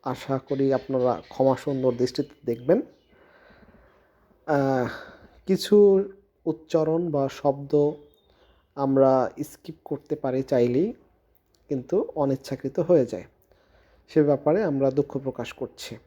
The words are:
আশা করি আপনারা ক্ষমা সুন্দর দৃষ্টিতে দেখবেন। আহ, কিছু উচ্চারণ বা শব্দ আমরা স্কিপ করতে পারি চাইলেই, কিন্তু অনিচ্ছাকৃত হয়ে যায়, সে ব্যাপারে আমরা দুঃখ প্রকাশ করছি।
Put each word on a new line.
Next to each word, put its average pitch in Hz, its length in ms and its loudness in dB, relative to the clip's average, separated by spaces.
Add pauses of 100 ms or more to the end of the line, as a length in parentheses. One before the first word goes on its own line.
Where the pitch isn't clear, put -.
আশা 131 360 -6
করি 135 400 -2
আপনারা 123 500 -2
ক্ষমা 131 280 2
সুন্দর 131 440 -2
দৃষ্টিতে 127 340 -4 (100)
দেখবেন। 123 380 0 (1600)
আহ, 135 420 0 (580)
কিছু 190 300 2 (680)
উচ্চারণ 160 680 -2
বা 139 180 -2 (120)
শব্দ 139 320 -2 (1000)
আমরা 135 560 4 (180)
স্কিপ - 360 -18
করতে - 380 -8
পারি 131 200 -4
চাইলেই, 131 500 2 (760)
কিন্তু 135 280 -4 (180)
অনিচ্ছাকৃত 139 640 -4 (100)
হয়ে 151 180 6
যায়, 90 200 -10 (840)
সে 156 140 2
ব্যাপারে 147 420 2
আমরা 139 260 0
দুঃখ 139 280 -4
প্রকাশ 131 340 -8
করছি। - 440 -12 (100)